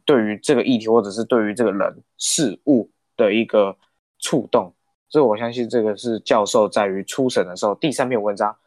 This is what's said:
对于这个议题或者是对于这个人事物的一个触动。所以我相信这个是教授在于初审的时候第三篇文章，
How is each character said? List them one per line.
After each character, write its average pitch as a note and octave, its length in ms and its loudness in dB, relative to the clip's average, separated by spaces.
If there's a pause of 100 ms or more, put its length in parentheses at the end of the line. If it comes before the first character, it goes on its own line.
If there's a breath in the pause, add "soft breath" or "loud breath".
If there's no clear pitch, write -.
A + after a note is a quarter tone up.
对 C3 180 4
于 G#2 160 -2
这 - 160 0
个 A#2+ 80 2
议 A#2+ 160 0
题 A2 80 -6
或 A2+ 160 4
者 G2+ 80 -6
是 A2 140 -6
对 A2 220 2
于 G#2 80 -4
这 A#2 100 0
个 G2+ 80 2
人 F#2+ 300 -4 (140)
事 A#2+ 400 -2 (100)
物 B2+ 220 2 (280)
的 G#2 180 2
一 A2+ 100 0
个 G2 320 0 (440)
触 - 320 -2
动。 G2 200 0 (360)
所 D3+ 120 2
以 C#3+ 40 6
我 G#2+ 120 2
相 A#2 160 -6
信 A#2+ 160 -6
这 A#2+ 140 0
个 G#2+ 140 -2
是 A2+ 240 -4
教 A2+ 260 2
授 G#2+ 220 2
在 G#2 180 0
于 G2 160 -4
初 C3 260 -4
审 A#2+ 180 0
的 F2+ 100 -14
时 A2 100 -4
候 G2+ 80 0
第 D#3+ 160 -2
三 B2 180 -2
篇 A#2+ 140 -2
文 G2+ 140 -4
章， G#2+ 200 -2 (100)